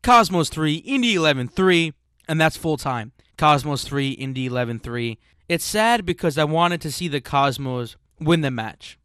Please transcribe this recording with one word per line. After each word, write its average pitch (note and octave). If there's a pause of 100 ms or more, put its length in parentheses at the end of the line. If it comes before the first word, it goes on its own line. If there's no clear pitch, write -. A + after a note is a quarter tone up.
Cosmos F#3
three, D#3
Indy A#3+
eleven C#3+
three, E3+ (340)
and D#3+
that's D#3+
full D#3
time. A#2+ (260)
Cosmos D3
three, C#3
Indy C3
eleven B2
three. A#2 (300)
It's E3+
sad A3
because E3+
I D#3
wanted E3
to D3
see F3
the C#3
Cosmos C3 (240)
win D#3+
the C3+
match. -